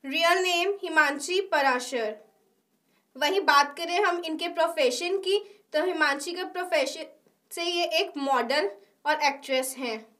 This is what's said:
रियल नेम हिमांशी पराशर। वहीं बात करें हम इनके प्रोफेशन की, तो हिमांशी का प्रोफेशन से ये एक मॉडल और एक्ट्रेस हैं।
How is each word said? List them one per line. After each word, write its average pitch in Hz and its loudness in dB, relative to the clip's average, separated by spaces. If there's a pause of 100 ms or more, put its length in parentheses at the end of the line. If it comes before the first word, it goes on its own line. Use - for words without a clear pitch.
रियल 330 2
नेम 359 0 (120)
हिमांशी 320 0
पराशर। 254 0 (1000)
वहीं 302 2
बात 285 6
करें 349 -2
हम 349 2
इनके 320 -4
प्रोफेशन 339 0
की, 381 0 (360)
तो 311 0
हिमांशी 311 0
का 359 -6
प्रोफेशन 320 -4 (460)
से 339 -6
ये 349 0 (140)
एक 370 -2
मॉडल 269 0 (360)
और 302 0
एक्ट्रेस 269 -2
हैं। 226 -8 (140)